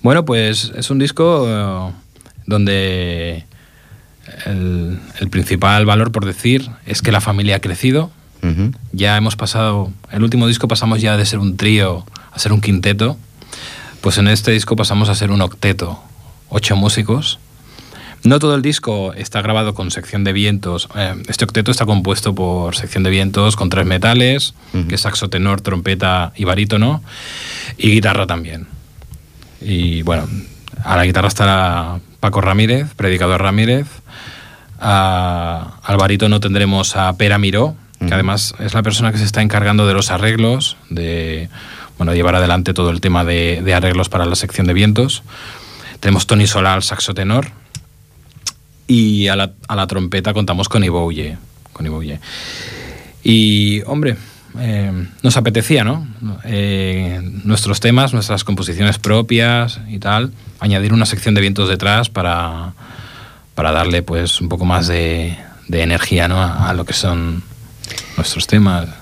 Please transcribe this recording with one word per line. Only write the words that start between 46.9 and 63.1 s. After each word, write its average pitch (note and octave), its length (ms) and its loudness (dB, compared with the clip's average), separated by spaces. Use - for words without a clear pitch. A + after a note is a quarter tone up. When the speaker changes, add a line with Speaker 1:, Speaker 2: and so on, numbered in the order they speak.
Speaker 1:
tenor A2 380 -2
y G#2+ 400 4
a G2 80 2
la, G2 180 -2
a G2+ 80 -4
la F#2+ 120 -2
trompeta F#2 460 -2
contamos F#2 340 0
con A2 160 0
Ibouye, E2 540 -2
con D#2 140 -8
Ibouye. D2+ 340 -8
Y, G#2 600 4
hombre, C#3 340 -2
eh, G#2 320 -2
nos B2+ 160 2
apetecía, A2+ 480 2
¿no? D3 200 -2
Eh, F#2+ 800 -2
nuestros G2+ 340 0
temas, B2 340 4
nuestras G#2 300 -2
composiciones F#2+ 560 0
propias A#2 880 2
y G#2 120 -8
tal, G#2+ 340 -2
añadir G#2 320 2
una A2 140 4
sección G#2+ 280 0
de G2+ 80 4
vientos G2 280 0
detrás G2+ 400 0
para, E2+ 640 -4